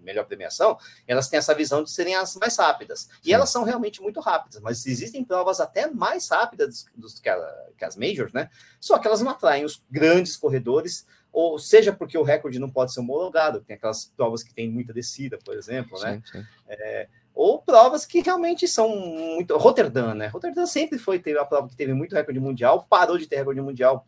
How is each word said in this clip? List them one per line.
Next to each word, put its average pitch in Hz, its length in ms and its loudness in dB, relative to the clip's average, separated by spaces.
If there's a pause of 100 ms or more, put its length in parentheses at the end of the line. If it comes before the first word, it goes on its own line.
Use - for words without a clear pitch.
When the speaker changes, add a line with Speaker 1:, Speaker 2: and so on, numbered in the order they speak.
Speaker 1:
melhor 98 240 -6
premiação, 98 500 0 (320)
elas 131 220 0
têm 151 80 0
essa 151 160 2
visão 147 280 0
de 151 80 -8
serem 180 240 -4
as 185 220 -2
mais 226 220 -2
rápidas. - 500 0 (140)
E 160 60 -6
Speaker 2:
Sim. 180 40 4
Speaker 1:
elas 262 160 4
são 240 160 0
realmente 220 380 -4
muito 208 180 -8
rápidas, 160 400 -2
mas 110 260 -6
existem 160 380 -6
provas 180 360 0
até 226 300 -2
mais 247 380 -4
rápidas 160 680 -2
dos, - 200 -18
dos - 60 -20
que - 100 -6
a, 92 80 0 (400)
que 92 80 -10
as 82 100 -12
majors, 135 380 -6
né? 143 160 -6 (280)
Só - 200 2
que - 80 -2
elas 214 160 2
não 262 80 0
atraem 147 340 2
os - 260 -8
grandes 165 460 4
corredores, 135 680 -2 (260)
ou 160 260 0
seja 208 340 8
porque 165 260 -6
o 151 40 4
recorde 143 360 0
não 135 120 -6
pode 127 220 0
ser 127 80 -8
homologado, 151 600 0
tem 107 140 -18
aquelas 110 280 -6 (120)
provas 117 260 -2
que - 100 -20
tem 113 180 -6
muita 120 220 -8
descida, 120 500 -10
por 104 140 -12
exemplo, 117 440 -10
né? 107 300 -6
Speaker 2:
Sim, - 100 -14
sim. 107 60 -14 (220)
Speaker 1:
É, 107 400 -10 (260)
ou 381 260 2
provas 254 460 6
que 349 160 0
realmente 349 440 0
são 226 220 2
muito, 165 680 -4
Roterdã, 131 560 4
né? 107 140 -6
Roterdã 349 360 -4
sempre 311 340 -2
foi, 190 200 0
teve 151 200 -2
a 143 60 0
prova 143 240 0
que - 80 -20
teve 135 160 -2
muito 143 220 -4
recorde 147 260 -2
mundial, 135 480 2
parou 175 300 4
de 160 80 -12
ter 143 100 -4
recorde 135 240 -2
mundial 131 480 0